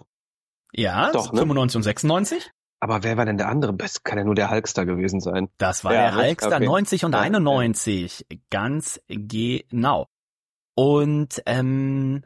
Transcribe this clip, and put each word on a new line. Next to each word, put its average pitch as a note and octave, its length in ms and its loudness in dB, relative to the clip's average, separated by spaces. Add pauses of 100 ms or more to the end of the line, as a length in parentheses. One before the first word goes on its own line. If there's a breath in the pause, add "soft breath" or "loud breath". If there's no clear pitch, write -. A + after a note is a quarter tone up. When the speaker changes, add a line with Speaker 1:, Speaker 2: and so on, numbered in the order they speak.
(720)
Speaker 1:
Ja, A2 380 0
Speaker 2:
Doch, G#2+ 200 -2
ne? A2 80 0
Speaker 1:
fünfundneunzig C#3 380 2
und A2 60 0
sechsundneunzig. E3+ 680 -2 (320)
Speaker 2:
Aber G#2+ 200 -2
wer A2+ 120 -2
war A#2 100 2
denn G#2 120 0
der G#2 100 -2
andere? A#2+ 280 0
Das - 280 -8
kann - 140 -4
ja G2+ 60 -2
nur G#2 120 2
der G2+ 140 0
Hulkster G#2+ 380 -2
gewesen F#2 340 -2
sein. F#2 280 -4 (100)
Speaker 1:
Das F#2+ 240 -2
war F#2 100 0
Speaker 2:
Ja, G#2+ 160 4
Speaker 1:
der F#2+ 80 -2
Speaker 2:
ne? - 100 4
Speaker 1:
Hulkster, D#3+ 280 0
Speaker 2:
Okay. C3 100 2
Speaker 1:
neunzig F#3 400 2
und D#3+ 80 0
Speaker 2:
Ja, - 60 2
ja. G2 60 2
Speaker 1:
einundneunzig. B2 1000 0 (240)
Ganz C3 580 -4
genau. A2+ 1000 -2 (680)
Und, D3 680 2
ähm, C3+ 800 0